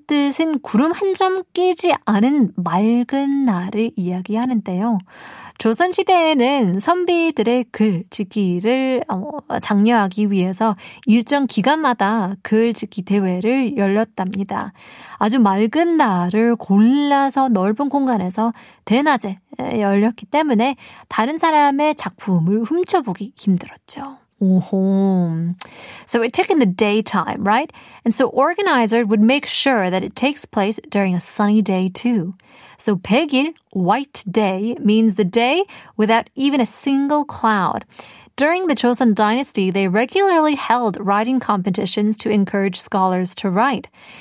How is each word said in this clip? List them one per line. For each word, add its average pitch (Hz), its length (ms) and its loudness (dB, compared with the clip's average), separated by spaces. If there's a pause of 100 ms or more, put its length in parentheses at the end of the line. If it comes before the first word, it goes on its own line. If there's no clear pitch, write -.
뜻은 294 540 0
구름 294 320 0
한 381 220 -2
점 370 380 0
끼지 359 420 0 (100)
않은 226 520 2
맑은 240 880 0
날을 208 500 -2
이야기하는데요. 202 1040 -2 (600)
조선시대에는 285 1200 2
선비들의 330 880 0
글짓기를, 214 1400 -2
어, 294 220 -6 (300)
장려하기 208 720 2
위해서 190 440 0 (300)
일정 247 400 2
기간마다 226 960 0
글짓기 220 600 -2
대회를 202 760 0
열렸답니다. 196 960 -4 (460)
아주 214 200 0
맑은 233 580 2
날을 214 600 2
골라서 269 920 2
넓은 220 400 0
공간에서 233 640 0 (320)
대낮에 247 540 0 (220)
열렸기 208 640 0
때문에 269 480 0 (340)
다른 262 300 -2
사람의 294 560 2
작품을 190 680 -2
훔쳐보기 269 720 -2
힘들었죠. - 880 -6 (200)
오호. 185 1120 0 (520)
So 233 160 0
it 220 100 -2
took - 180 -2
in 359 80 4
the 247 80 4
daytime, 208 800 -2
right? 226 280 0 (320)
And 233 100 2
so 262 140 2
organizer 262 800 2
would 208 140 2
make 254 260 4
sure 214 440 0
that 185 120 -2
it - 120 -10
takes 285 300 -2
place 208 340 -2 (120)
during 196 240 0
a 175 60 -2
sunny 214 420 2
day 185 260 0
too. 190 460 -2 (420)
So 208 200 -2
백일, 285 580 0 (180)
white 196 580 -2
day, 208 500 -2
means 220 340 2
the 208 100 0
day 240 400 0 (320)
without 214 380 0
even 277 260 0
a 220 60 0
single 277 580 -2
cloud. 214 600 -2 (520)
During 349 300 0
the 302 80 0
Joseon 240 400 2
dynasty, 208 560 0
they 196 160 0
regularly 302 720 2
held 233 420 -2
writing 208 400 0
competitions 208 800 -2
to - 120 -4
encourage 196 500 0
scholars 185 560 -2
to - 120 -4
write. 214 400 -2 (320)